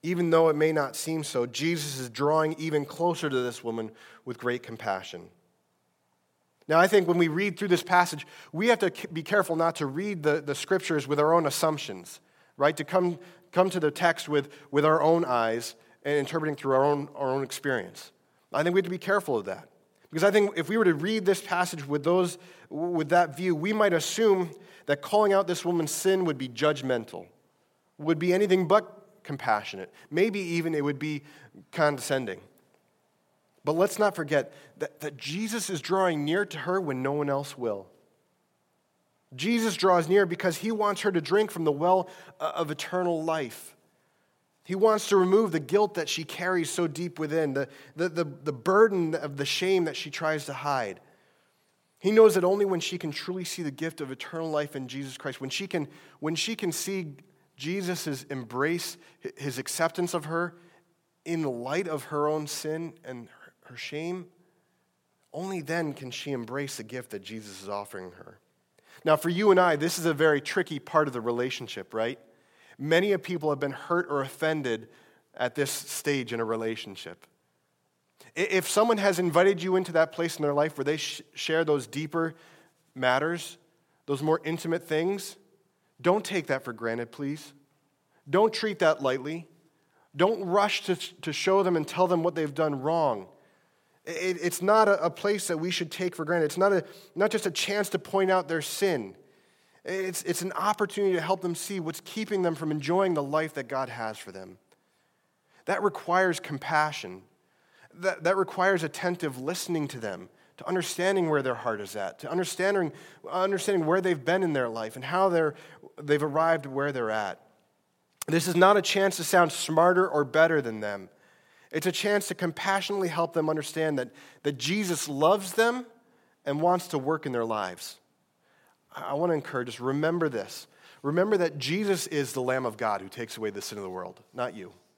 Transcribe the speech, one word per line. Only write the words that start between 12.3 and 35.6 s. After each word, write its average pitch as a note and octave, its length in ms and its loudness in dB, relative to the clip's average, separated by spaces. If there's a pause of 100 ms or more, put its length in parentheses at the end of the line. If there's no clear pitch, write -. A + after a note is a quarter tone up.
right? C#3+ 220 2
To D3 80 -6
come, F3+ 340 2 (320)
come F3+ 200 4
to F3 80 -2
the D3+ 120 2
text E3 380 0
with, C#3+ 200 0 (220)
with D3 140 4
our D#3 160 6
own E3 240 4
eyes A#2 500 0 (300)
and D3 100 0
interpreting D3+ 400 -2
through C3+ 200 0
our C3+ 100 6
own, C#3+ 300 2
our C3 140 -4
own C3+ 140 0
experience. B2+ 680 -6 (420)
I D3+ 100 2
think F3 120 2
we G3 40 6
have F3+ 60 0
to F3 60 -6
be F#3 60 -6
careful F#3 400 0
of G2 80 -2
that. F#2+ 220 -10 (440)
Because D#3+ 120 0
I G3+ 80 6
think G3+ 240 4
if E3 140 -2
we A3 80 0
were A3+ 80 4
to F3 80 6
read F#3+ 320 -2
this F#3 160 2
passage F3 440 -2
with C#3+ 180 -2
those, F3 340 2 (320)
with D#3+ 400 -2
that F3 260 4
view, F3+ 180 0
we E3+ 200 0
might G#3 200 4
assume F#3 560 2 (360)
that C#3+ 160 0
calling G#3 320 4
out G3 120 4
this F3 200 -4
woman's E3+ 260 0
sin F#3+ 320 2
would D3+ 140 0
be C3 100 -8
judgmental, B2 800 -2 (720)
would D#3 200 0
be F3 160 2
anything F#3 340 4
but G#3 280 4 (280)
compassionate. G#2 680 -4 (160)
Maybe G3 300 0
even E3+ 340 -2
it D3 100 0
would C#3+ 140 -2
be D3+ 240 -6 (500)
condescending. C3+ 680 0 (1200)
But D3+ 100 -2
let's F#3+ 260 0
not G#3 160 2
forget D3 360 0 (280)
that, - 220 -8
that C#3+ 160 -10
Jesus G3+ 520 -6